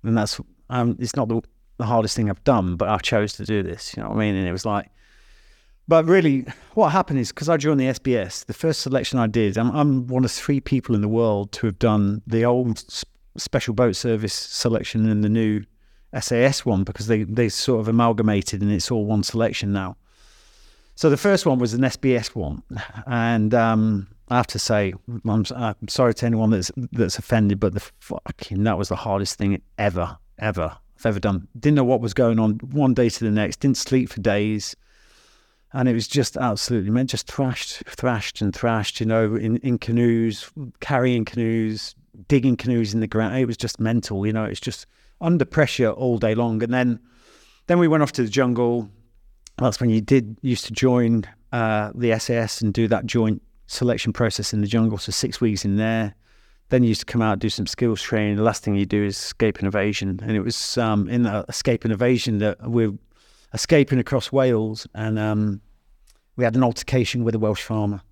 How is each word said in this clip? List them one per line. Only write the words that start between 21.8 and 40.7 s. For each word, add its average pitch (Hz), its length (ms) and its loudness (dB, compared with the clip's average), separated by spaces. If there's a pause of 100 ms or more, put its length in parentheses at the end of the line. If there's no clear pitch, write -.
S 127 120 0
B 131 200 2
S 110 200 -4
one. 78 260 -6 (460)
And, 117 460 2
um, 110 540 2 (220)
I 120 80 2
have 123 100 2
to - 120 -8
say, 101 340 0 (340)
I'm 110 140 2
s-, 98 100 -4
I'm 117 360 -6
sorry 120 260 2
to - 120 -4
anyone 110 260 2
that's, 95 200 0 (200)
that's 110 260 0
offended, 101 420 2
but 98 140 0
the - 260 -8
fucking, - 640 -8
that 107 140 2
was 98 120 -4
the 92 60 -2
hardest 98 420 -4
thing 101 240 0 (160)
ever, 90 400 -2 (220)
ever 90 380 -4 (220)
I've - 60 -20
ever 104 140 0
done. 98 280 -2 (120)
Didn't 147 160 4
know 139 80 4
what 123 180 2
was 117 120 -4
going 117 260 2
on 110 200 2
one 131 340 0
day 117 160 4
to - 140 -4
the 110 80 0
next, 104 300 0
didn't 135 160 2
sleep 131 320 0
for - 100 -10
days. 104 560 -2 (960)
And 127 160 2
it 120 40 2
was 113 140 0
just - 300 0
absolutely, 110 540 -2
man, 127 160 2
just - 240 -6
thrashed, - 560 -4
thrashed - 540 -4
and 101 120 0
thrashed, 113 460 -2
you 117 60 -2
know, 110 300 2
in, 113 220 0
in 123 220 -2
canoes, 113 720 0 (300)